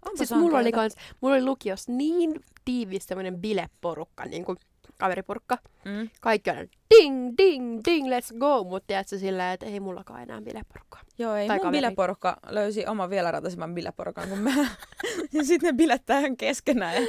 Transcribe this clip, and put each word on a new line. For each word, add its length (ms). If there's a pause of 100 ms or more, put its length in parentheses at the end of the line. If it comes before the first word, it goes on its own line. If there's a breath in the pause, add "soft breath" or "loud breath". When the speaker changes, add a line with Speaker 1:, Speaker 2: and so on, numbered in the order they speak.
Speaker 1:
Onpa 100
Speaker 2:
Siis 140
mulla 140
oli 80 (200)
Speaker 1:
sankeeta. 40
Speaker 2:
kans, 180 (260 loud breath)
mulla 160
oli 80
lukiossa 480
niin 480 (240)
tiivis 420
semmonen 340
bileporukka, 840
niinku 320 (420)
kaveriporukka. 600 (260)
Speaker 1:
Mm. 260 (100)
Speaker 2:
Kaikki 300
on 60 (420)
ding, 400
ding, 460
ding, 240
let's 300
go, 260
mut 220
tiedätkö 320
silleen, 360
että 120
ei 140
mullakaan 420
enää 180
bileporukkaa. 600 (180)
Speaker 1:
Joo, 160
ei, 120
Speaker 2:
Tai 100
Speaker 1:
mun 60
Speaker 2:
kaveri. 180
Speaker 1:
bileporukka 560 (120)
löysi 380
oman 240
vielä 200
rataisemman 440
bileporukan 540
kuin 120
mä. 100 (460)
<laughs> 360
Ja 120
sit 180
ne 100
bilettää 480
ihan 160
keskenään 580
ja 140